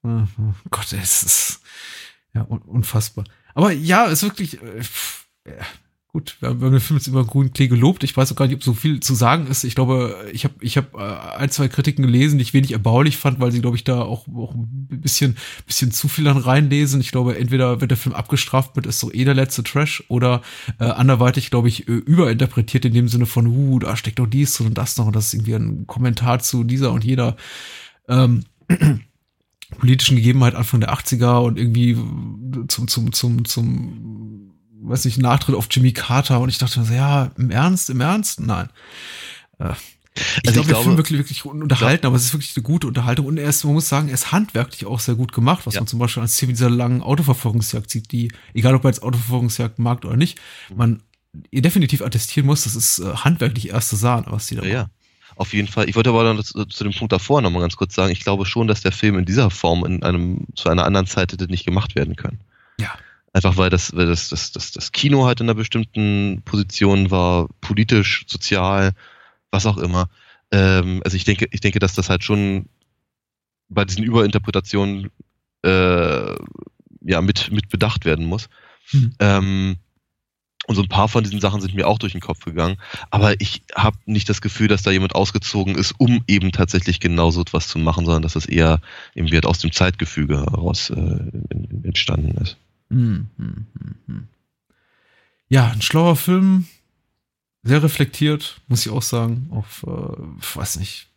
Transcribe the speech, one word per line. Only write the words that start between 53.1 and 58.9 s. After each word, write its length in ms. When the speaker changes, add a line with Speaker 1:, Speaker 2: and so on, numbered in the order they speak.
Speaker 1:
handwerklich 540
erste 280
Sahne, 320
was 180
die 80
da 60
Speaker 2:
Ja, 60
Speaker 1:
machen. 60
Speaker 2:
ja. 160
Auf 160
jeden 140
Fall. 220
Ich 80
wollte 140
aber 220
noch 120
zu, 180
zu 220
dem 80
Punkt 180
davor 300
nochmal 200
ganz 140
kurz 180
sagen, 200
ich 80
glaube 240
schon, 220
dass 120
der 140